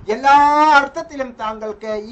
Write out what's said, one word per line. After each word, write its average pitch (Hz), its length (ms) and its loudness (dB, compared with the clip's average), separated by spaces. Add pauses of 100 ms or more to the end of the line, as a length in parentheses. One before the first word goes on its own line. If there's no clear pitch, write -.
(180)
എല്ലാ 277 220 4 (400)
അർത്ഥത്തിലും 294 500 -8 (140)
താങ്കൾക്ക് 214 500 -10 (180)